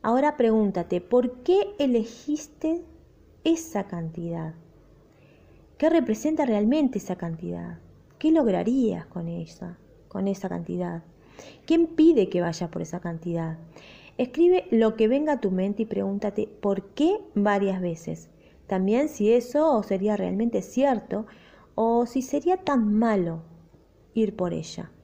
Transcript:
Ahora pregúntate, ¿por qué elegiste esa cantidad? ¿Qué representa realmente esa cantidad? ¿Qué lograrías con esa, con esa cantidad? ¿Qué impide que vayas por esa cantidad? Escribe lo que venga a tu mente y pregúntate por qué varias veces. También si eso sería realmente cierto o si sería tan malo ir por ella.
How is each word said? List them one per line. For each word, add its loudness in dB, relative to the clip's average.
Ahora 2
pregúntate, 2
¿por 0
qué 2
elegiste -2
esa -2
cantidad? -8
¿Qué 4
representa 0
realmente 2
esa -6
cantidad? -8
¿Qué 0
lograrías 2
con -10
esa, -10
con -4
esa -4
cantidad? -6
¿Qué 2
impide 6
que 0
vayas -2
por -8
esa -8
cantidad? -6
Escribe 2
lo 4
que 2
venga 2
a -4
tu 0
mente -2
y -2
pregúntate -4
por -4
qué 2
varias 0
veces. -8
También 0
si 2
eso 2
sería -2
realmente -2
cierto -2
o 2
si -2
sería 0
tan 0
malo 0
ir 0
por -2
ella. -10